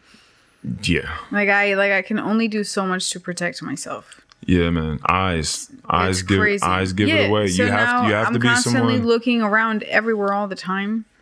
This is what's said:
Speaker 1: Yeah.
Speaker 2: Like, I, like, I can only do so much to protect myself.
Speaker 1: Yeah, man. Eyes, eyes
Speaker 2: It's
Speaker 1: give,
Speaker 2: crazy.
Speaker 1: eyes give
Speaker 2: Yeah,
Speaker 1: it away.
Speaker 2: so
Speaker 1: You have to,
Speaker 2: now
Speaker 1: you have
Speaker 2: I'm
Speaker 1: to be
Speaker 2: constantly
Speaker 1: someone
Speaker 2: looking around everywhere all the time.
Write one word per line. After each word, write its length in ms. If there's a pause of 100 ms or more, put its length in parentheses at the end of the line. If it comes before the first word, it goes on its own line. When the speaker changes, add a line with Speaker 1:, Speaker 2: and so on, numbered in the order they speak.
(840)
Speaker 1:
Yeah. 260 (220)
Speaker 2:
Like, 180
I, 260
like, 160
I 100
can 180
only 280
do 160
so 220
much 260
to 80
protect 440
myself. 580 (240)
Speaker 1:
Yeah, 240
man. 380
Eyes, 600 (200)
eyes 300
Speaker 2:
It's 80
Speaker 1:
give, 120
Speaker 2:
crazy. 260
Speaker 1:
eyes 280
give 140
Speaker 2:
Yeah, 80
Speaker 1:
it 140
away. 180
Speaker 2:
so 160
Speaker 1:
You 80
have 160
to, 60 (100)
Speaker 2:
now 40
Speaker 1:
you 60
have 140
Speaker 2:
I'm 60
Speaker 1:
to 60
be 80
Speaker 2:
constantly 480
Speaker 1:
someone 120
Speaker 2:
looking 340
around 420
everywhere 500
all 140
the 80
time. 500 (160)